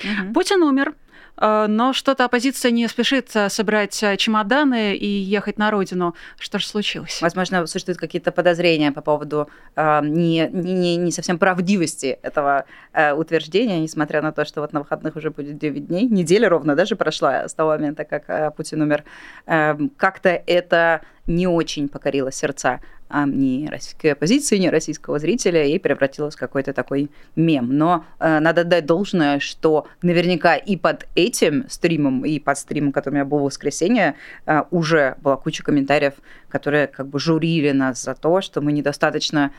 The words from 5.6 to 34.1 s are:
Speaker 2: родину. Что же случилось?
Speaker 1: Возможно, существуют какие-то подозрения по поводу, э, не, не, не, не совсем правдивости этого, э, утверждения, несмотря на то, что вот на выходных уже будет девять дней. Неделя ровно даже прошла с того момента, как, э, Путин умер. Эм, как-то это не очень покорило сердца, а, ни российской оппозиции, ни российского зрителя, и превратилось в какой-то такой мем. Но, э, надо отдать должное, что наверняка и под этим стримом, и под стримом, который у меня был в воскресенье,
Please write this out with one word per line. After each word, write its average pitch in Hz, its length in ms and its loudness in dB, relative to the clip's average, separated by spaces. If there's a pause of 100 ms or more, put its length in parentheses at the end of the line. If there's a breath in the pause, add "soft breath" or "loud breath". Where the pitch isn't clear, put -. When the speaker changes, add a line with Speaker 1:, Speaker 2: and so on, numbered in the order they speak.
Speaker 2:
родину. 185 440 -2 (220 loud breath)
Что - 220 -8
же - 80 -6
случилось? - 540 -6
Speaker 1:
Возможно, 175 440 0
существуют 170 340 -6
какие-то 170 320 -4
подозрения 165 600 2
по 151 100 -8
поводу, 147 480 -2 (260 loud breath)
э, 151 280 2
не, 165 480 2
не, 180 220 -4
не, 175 240 2
не 175 140 0
совсем 170 280 -4
правдивости 180 840 0
этого, 139 440 0 (280 loud breath)
э, 151 200 2
утверждения, 160 680 0
несмотря 156 420 -2
на 156 100 -2
то, 151 140 -2
что - 160 -8
вот 147 120 -6
на 147 80 -2
выходных 156 340 -6
уже 156 160 -6
будет 147 260 -10
девять 143 300 -4
дней. 185 200 0
Неделя 196 420 4
ровно 151 260 2
даже 196 200 2
прошла 151 520 0
с - 60 -14
того 156 180 0
момента, 151 320 -4
как, 151 240 -8
э, 151 240 -2
Путин 156 300 -6
умер. 147 220 0 (440 loud breath)
Эм, 151 500 0
как-то 190 320 0
это 170 720 2 (260 soft breath)
не 175 180 0
очень 160 440 0
покорило 135 420 -4
сердца, 135 480 -2 (280 soft breath)
а, 143 180 -2
ни 135 420 -2
российской - 460 -4
оппозиции, 220 440 2
ни 180 100 2
российского 151 520 -2
зрителя, 170 440 0
и 143 140 2
превратилось 147 580 -2
в - 40 -20
какой-то 139 340 -4
такой 139 380 -4 (240 soft breath)
мем. 143 420 2
Но, 160 260 2 (160)
э, 160 200 2
надо 165 220 4
отдать 170 260 2
должное, 165 520 2
что - 480 0 (140 loud breath)
наверняка 170 540 2
и 190 200 -2
под 160 380 -2
этим 170 560 2
стримом, 135 560 0
и 147 140 -2
под 139 180 0
стримом, 143 340 -2
который 143 220 -4
у - 40 -2
меня 139 80 0
был 147 140 0
в 139 40 0
воскресенье, 156 720 0 (320 loud breath)